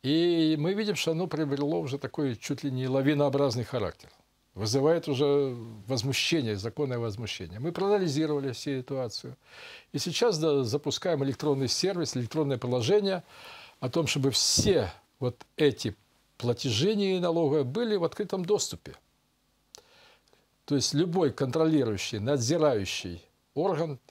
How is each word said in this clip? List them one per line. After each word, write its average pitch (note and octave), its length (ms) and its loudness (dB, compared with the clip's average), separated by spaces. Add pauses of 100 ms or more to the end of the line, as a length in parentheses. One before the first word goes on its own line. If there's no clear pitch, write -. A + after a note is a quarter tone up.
И D#3+ 560 4
мы E3+ 140 0
видим, G#3 220 -2
что - 160 -2
оно E3+ 160 0
приобрело D3 520 0
уже C#3+ 180 -4
такой C#3 400 -2
чуть - 260 -6
ли C#3 80 -2
не B2+ 160 -2
лавинообразный C3+ 760 2
характер. - 440 -6 (440)
Вызывает C#3 560 2
уже C#3+ 460 2 (320)
возмущение, C3 680 0
законное A#2+ 440 -4
возмущение. G#2 600 -6
Мы C#3 120 -4
проанализировали D#3 840 0
всю C3+ 260 -4
ситуацию. C3 560 -6 (560)
И D3 80 -2
сейчас, F3+ 400 2
да, D3 240 4
запускаем C#3+ 600 0
электронный C3+ 440 0
сервис, F3 480 -2
электронное C#3 420 0
приложение D#3+ 680 2 (580)
о B2+ 80 -2
том, D#3+ 180 0
чтобы C#3 240 2
все D3+ 600 2 (280)
вот B2 160 -4 (220)
эти B2+ 380 2 (420)
платежи B2 580 0
неналоговые E3+ 720 2
были G#3+ 320 -2
в E3+ 60 0
открытом F#3 420 -4
доступе. F3+ 500 -4 (1700)
То C#3+ 100 0
есть - 180 0
любой E3 380 2
контролирующий, C3 880 0
надзирающий A#2 1040 0 (320)
орган D#3 440 0 (120)